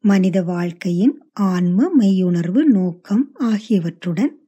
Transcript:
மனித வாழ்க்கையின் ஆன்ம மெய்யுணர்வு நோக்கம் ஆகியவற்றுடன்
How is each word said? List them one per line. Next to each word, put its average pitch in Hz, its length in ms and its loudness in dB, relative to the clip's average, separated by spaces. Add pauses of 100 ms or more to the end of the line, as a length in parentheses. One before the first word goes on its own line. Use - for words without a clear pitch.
மனித 190 380 2
வாழ்க்கையின் 175 720 -2 (280)
ஆன்ம 180 500 0
மெய்யுணர்வு 185 720 2
நோக்கம் 202 580 0 (200)
ஆகியவற்றுடன் 202 880 -2 (180)